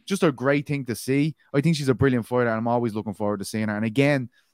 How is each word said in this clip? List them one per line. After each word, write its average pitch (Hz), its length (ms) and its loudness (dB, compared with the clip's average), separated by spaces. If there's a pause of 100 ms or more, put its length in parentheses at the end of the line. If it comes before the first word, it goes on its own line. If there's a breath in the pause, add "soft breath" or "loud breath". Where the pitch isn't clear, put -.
just 196 180 -4
a 160 80 6
great 139 340 0
thing 143 200 -4
to 117 100 -4
see. 143 400 0 (180)
I 143 60 2
think 160 160 2
she's 139 140 -2
a 127 40 6
brilliant 123 320 2
fighter, 123 240 0
and 113 80 0
I'm 117 100 -2
always 120 280 0
looking 104 180 -6
forward 104 260 -2
to 98 60 -8
seeing 110 220 -4
her. 104 80 -4
And 107 100 -2
again, 135 440 0 (240)